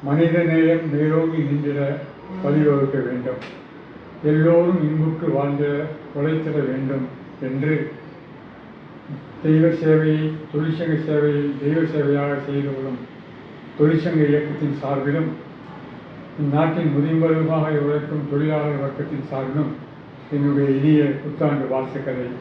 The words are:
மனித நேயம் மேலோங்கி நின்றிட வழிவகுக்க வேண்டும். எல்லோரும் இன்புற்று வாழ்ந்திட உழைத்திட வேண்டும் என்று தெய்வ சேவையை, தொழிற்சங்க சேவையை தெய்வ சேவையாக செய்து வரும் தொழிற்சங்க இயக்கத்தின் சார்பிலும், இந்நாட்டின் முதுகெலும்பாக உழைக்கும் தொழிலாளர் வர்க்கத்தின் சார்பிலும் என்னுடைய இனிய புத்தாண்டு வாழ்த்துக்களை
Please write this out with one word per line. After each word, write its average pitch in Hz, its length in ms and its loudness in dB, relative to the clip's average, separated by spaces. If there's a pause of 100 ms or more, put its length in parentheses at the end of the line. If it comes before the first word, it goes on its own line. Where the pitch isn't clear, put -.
மனித 165 400 4
நேயம் 160 500 4
மேலோங்கி 160 440 2
நின்றிட 143 580 0 (480)
வழிவகுக்க 143 600 4
வேண்டும். 123 600 -6 (600)
எல்லோரும் 170 580 6
இன்புற்று 156 460 0
வாழ்ந்திட 143 560 0 (360)
உழைத்திட 156 340 0
வேண்டும் 135 540 -2 (340)
என்று 139 500 -2 (1500)
தெய்வ 160 240 6
சேவையை, 156 640 4 (220)
தொழிற்சங்க 160 540 0
சேவையை 147 440 2 (100)
தெய்வ 156 200 2
சேவையாக 143 640 0
செய்து 139 300 -2
வரும் 135 220 -6 (840)
தொழிற்சங்க 156 500 4
இயக்கத்தின் 147 540 0
சார்பிலும், 143 440 0 (1120)
இந்நாட்டின் 156 560 2
முதுகெலும்பாக 160 840 2
உழைக்கும் 147 540 -2
தொழிலாளர் 147 480 0
வர்க்கத்தின் 135 540 -6
சார்பிலும் 135 380 -2 (600)
என்னுடைய 143 380 2
இனிய 147 340 6
புத்தாண்டு 139 640 0
வாழ்த்துக்களை 131 580 -4 (160)